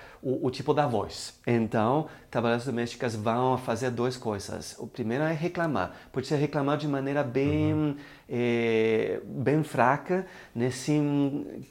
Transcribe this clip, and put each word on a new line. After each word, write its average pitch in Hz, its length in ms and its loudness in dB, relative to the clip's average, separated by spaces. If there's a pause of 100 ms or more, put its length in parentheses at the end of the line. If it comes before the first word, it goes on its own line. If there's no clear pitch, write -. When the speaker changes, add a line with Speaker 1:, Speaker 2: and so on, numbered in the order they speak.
(220)
Speaker 1:
o, 131 240 -2
o 127 60 2
tipo 135 220 -2
da 147 120 4
voz. - 600 -4
Então, 120 600 2 (220)
trabalhadoras 120 360 0
domésticas 120 500 -4
vão 120 420 2
fazer 127 320 -2
duas 123 280 -2
coisas. 95 600 -8
O - 80 -10
primeiro 120 380 -4
é 160 100 0
reclamar. 160 600 -2 (180)
Pode 131 160 -4
ser 151 80 0
reclamar 143 420 2
de 147 100 -4
maneira 139 360 0
bem, 147 500 2
Speaker 2:
Uhum. 151 220 2 (340)
Speaker 1:
eh, 113 960 2
bem 143 380 2
fraca, 143 640 2 (280)
né, 120 160 0
sem 143 1000 0